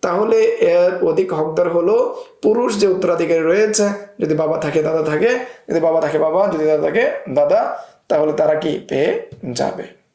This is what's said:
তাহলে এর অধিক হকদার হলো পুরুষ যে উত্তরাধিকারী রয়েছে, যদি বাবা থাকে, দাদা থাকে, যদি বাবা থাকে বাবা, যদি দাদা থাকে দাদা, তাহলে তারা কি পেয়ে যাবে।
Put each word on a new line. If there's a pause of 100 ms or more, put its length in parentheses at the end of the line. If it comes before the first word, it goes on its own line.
তাহলে
এর
অধিক
হকদার
হলো (180)
পুরুষ
যে
উত্তরাধিকারী
রয়েছে, (320)
যদি
বাবা
থাকে,
দাদা
থাকে, (320)
যদি
বাবা
থাকে
বাবা,
যদি
দাদা
থাকে (160)
দাদা, (240)
তাহলে
তারা
কি
পেয়ে (260)
যাবে। (320)